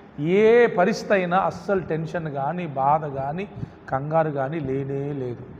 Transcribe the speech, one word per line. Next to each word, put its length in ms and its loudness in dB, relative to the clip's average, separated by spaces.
ఏ 480 6
పరిస్థితి 460 2
అయినా 240 2
అస్సలు 420 0
టెన్షన్ 500 -4
కానీ, 380 -4
బాధ 380 2
కానీ, 440 -6
కంగారు 400 2
కానీ 300 -4
లేనే 540 -4
లేదు. 320 -8